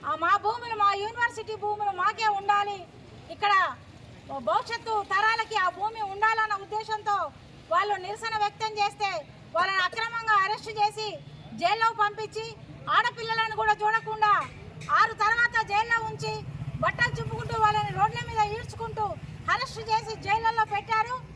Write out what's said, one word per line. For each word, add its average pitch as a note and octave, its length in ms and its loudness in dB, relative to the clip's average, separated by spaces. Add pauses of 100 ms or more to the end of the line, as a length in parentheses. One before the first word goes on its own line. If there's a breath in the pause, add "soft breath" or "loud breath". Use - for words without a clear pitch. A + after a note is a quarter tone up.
ఆ, C#4+ 60 -2 (120)
మా F4 80 4 (120)
భూములు, A#4 380 -2
మా G4+ 80 6 (120)
యూనివర్సిటీ A4+ 640 -4
భూములు G#4 280 -2 (100)
మాకే G#4+ 280 2 (100)
ఉండాలి, G4+ 380 2 (560)
ఇక్కడ G#4 200 2 (920)
భవిష్యత్తు A4+ 460 0 (180)
తరాలకి A4+ 540 2
ఆ - 40 4
భూమి G#4 320 -4 (120)
ఉండాలన్న A4 500 2
ఉద్దేశంతో G#4+ 540 -2 (520)
వాళ్ళు G4 260 2 (100)
నిరసన A4 380 -6
వ్యక్తం G#4+ 360 -2
చేస్తే G4+ 300 0 (440)
వాళ్ళని F#4+ 340 2
అక్రమంగా A4+ 560 0
అరెస్ట్ G#4+ 360 -2
చేసి G#4+ 280 0 (540)
జైల్లో A4 280 4 (100)
పంపించి G#4+ 460 -2 (440)
ఆడపిల్లలను A4+ 720 0
కూడా G#4+ 200 4
చూడకుండా G#4+ 500 2 (680)
ఆరు A4+ 140 4
తర్వాత A#4 420 2 (160)
జైల్లో A4+ 260 2 (120)
ఉంచి G#4+ 240 -4 (500)
బట్టలు A#4 340 2
చింపుకుంటూ A#4 460 -4
వాళ్ళని G#4 360 2
రోడ్ల A4+ 300 2
మీద A4+ 120 0 (140)
ఈడ్చుకుంటూ A4+ 500 -6 (480 loud breath)
అరెస్ట్ A#4 280 -4 (100)
చేసి A4 220 -2 (120)
జైళ్ళల్లో A4+ 480 2
పెట్టారు. A4 420 0 (200)